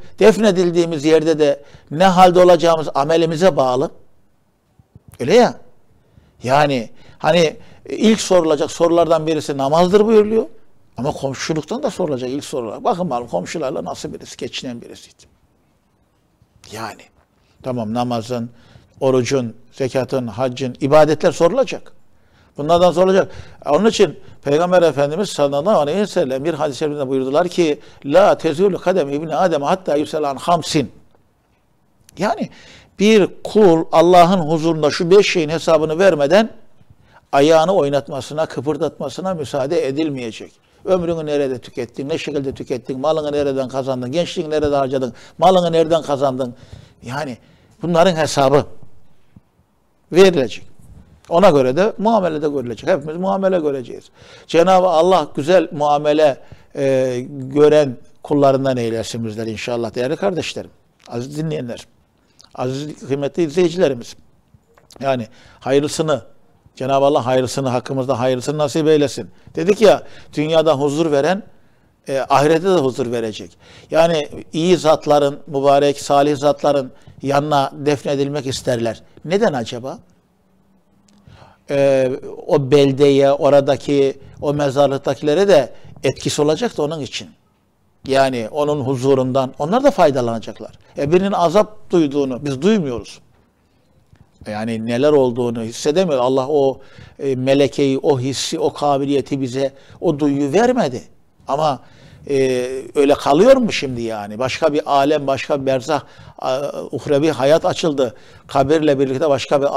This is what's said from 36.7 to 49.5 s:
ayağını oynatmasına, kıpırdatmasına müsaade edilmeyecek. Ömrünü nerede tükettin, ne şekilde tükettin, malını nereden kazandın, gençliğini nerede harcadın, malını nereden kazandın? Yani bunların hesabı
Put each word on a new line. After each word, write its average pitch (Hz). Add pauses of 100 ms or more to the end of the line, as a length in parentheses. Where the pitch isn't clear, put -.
ayağını 160
oynatmasına, 143
kıpırdatmasına 147
müsaade 151
edilmeyecek. 135 (340)
Ömrünü 170
nerede 143
tükettin, 135
ne 160
şekilde 139
tükettin, 131
malını 151
nereden 139
kazandın, 127
gençliğini 165
nerede 147
harcadın, 131 (240)
malını 175
nereden 165
kazandın? 131 (480)
Yani 131 (440)
bunların 170
hesabı 139 (1500)